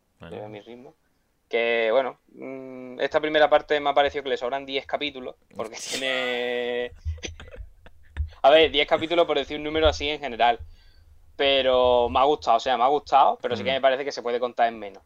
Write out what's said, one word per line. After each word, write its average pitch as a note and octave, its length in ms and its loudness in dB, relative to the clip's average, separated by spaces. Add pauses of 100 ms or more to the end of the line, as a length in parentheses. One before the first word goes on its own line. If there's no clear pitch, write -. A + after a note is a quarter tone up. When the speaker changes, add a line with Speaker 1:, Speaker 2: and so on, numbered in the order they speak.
(180)
Speaker 1:
Bueno. E2+ 180 -16
Speaker 2:
Yo G#2 60 -12
voy G#2+ 40 -12
a - 20 -16
mi G#2+ 120 -16
ritmo. B2 340 -20 (540)
Que, A#2 440 2
bueno, C3 280 0 (140)
mm, C3 640 -14
esta C#3+ 200 0
primera D3+ 300 4
parte D3+ 300 2
me C#3+ 100 0
ha C#3 40 -4
parecido C#3+ 300 0
que C3+ 60 -6
le B2 60 0
sobran C3+ 300 -6
diez C3+ 200 -6
capítulos, C3+ 500 -8 (180)
porque A2 240 -10
Speaker 1:
Hostia. - 100 -12
Speaker 2:
tiene, B2 1040 -4 (300)
<laughs> - 1200 -12
a C#3 80 6
ver, D#3 200 6
diez C#3+ 160 0
capítulos E3 400 0
por D3 120 0
decir D3+ 180 -4
un D3+ 80 -8
número D#3 240 2
así C#3+ 200 -2
en D3 120 -6
general, A#2+ 400 0 (760)
pero B2+ 760 4
me B2+ 100 2
ha C3+ 40 6
gustado, C3 340 2
o - 20 -2
sea, B2+ 180 0
me A#2+ 60 2
ha C3 40 4
gustado, D3 540 2
pero A#2+ 140 -2
sí G#2 80 -8
que C3 60 -2
Speaker 1:
Mm. C3+ 40 0
Speaker 2:
me C3 60 -2
parece C3+ 240 2
que C3+ 80 -6
se B2 100 -10
puede A#2+ 180 -2
contar A#2+ 280 0
en A#2 100 -8
menos. G2 280 -16